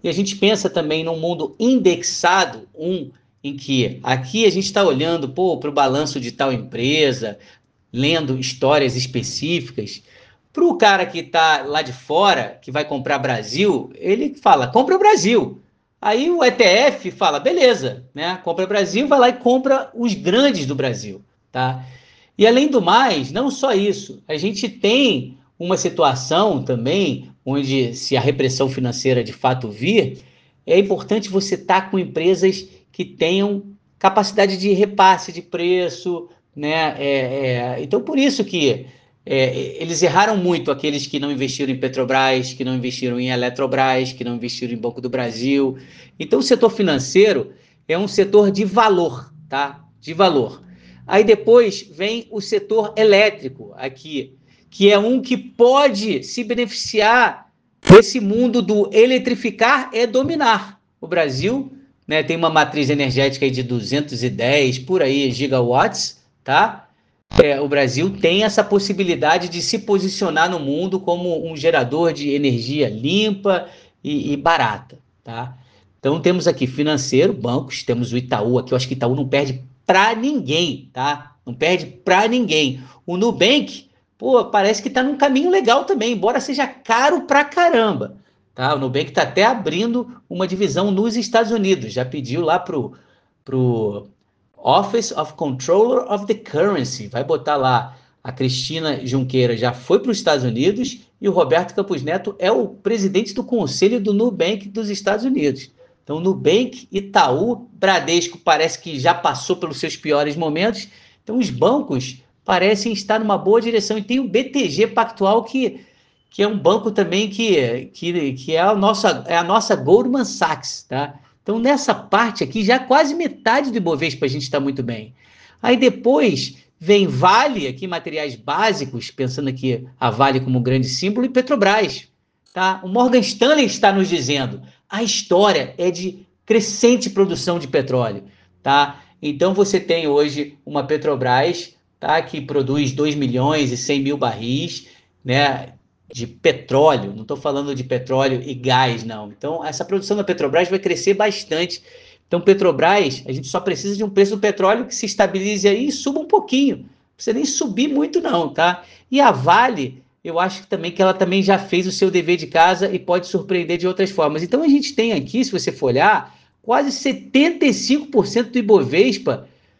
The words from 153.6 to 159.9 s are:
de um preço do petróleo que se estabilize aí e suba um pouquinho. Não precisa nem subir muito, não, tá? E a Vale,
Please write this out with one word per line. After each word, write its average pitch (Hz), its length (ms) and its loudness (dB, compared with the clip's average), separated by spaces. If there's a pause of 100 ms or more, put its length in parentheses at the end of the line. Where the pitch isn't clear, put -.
de 208 120 -4
um 202 40 -6
preço 196 280 2
do - 20 -8
petróleo 214 460 0
que - 100 -12
se - 100 -6
estabilize 196 640 0
aí 226 200 2
e 285 40 -2
suba 285 300 -4
um - 60 -10
pouquinho. 277 500 2
Não - 80 -18 (320)
precisa 226 160 -4
nem 277 100 -2
subir 254 460 -2
muito, 294 320 0
não, 170 320 -2
tá? 175 320 0 (260)
E 269 80 2
a 262 120 8
Vale, 170 680 2 (220)